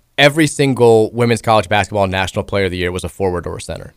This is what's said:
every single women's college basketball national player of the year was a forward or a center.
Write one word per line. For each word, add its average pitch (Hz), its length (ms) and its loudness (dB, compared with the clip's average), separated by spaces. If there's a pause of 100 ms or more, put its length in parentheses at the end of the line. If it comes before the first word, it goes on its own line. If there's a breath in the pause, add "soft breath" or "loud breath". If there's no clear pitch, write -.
(200)
every 147 260 4
single 120 680 2
women's 117 280 0
college 107 260 2
basketball 101 380 0
national 95 380 -4
player 98 220 -2
of 90 60 -2
the 90 60 -8
year 90 140 -2
was 90 120 -8
a 85 60 -8
forward 87 380 -4
or 90 100 -10
a - 40 -14
center. - 360 -14